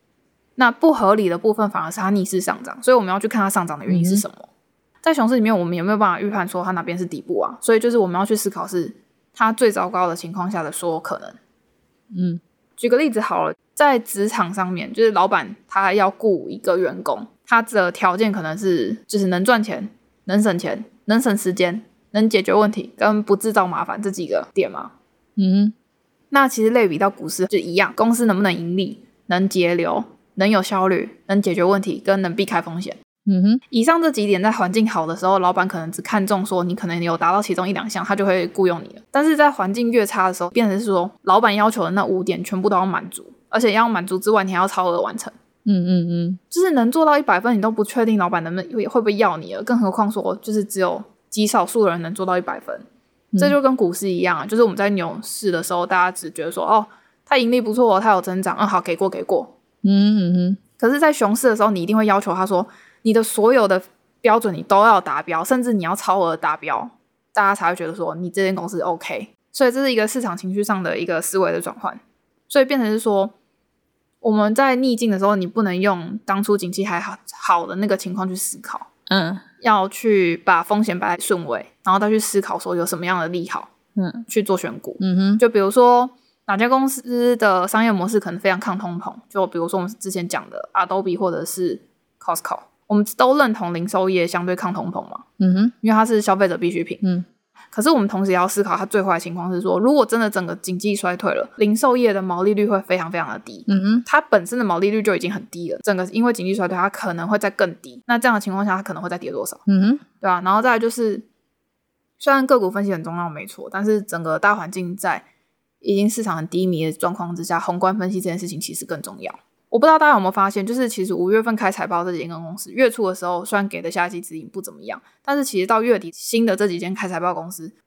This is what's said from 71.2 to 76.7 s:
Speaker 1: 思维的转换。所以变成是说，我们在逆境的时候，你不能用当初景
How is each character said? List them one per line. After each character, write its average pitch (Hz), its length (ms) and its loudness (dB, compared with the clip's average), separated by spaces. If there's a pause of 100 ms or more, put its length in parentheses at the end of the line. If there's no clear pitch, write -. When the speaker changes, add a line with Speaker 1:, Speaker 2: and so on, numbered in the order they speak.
Speaker 1:
思 190 160 -4
维 175 140 2
的 170 80 -2
转 175 200 -8
换。 - 200 -8 (480)
所 277 140 4
以 262 40 4
变 269 140 0
成 233 100 0
是 214 100 0
说， 208 340 0 (840)
我 220 120 0
们 214 220 2
在 262 220 2
逆 254 200 0
境 226 140 0
的 196 80 0
时 196 80 0
候， 208 100 4
你 185 120 -2
不 214 160 -2
能 180 160 0
用 190 460 -2
当 196 180 -2
初 214 140 2
景 180 140 -6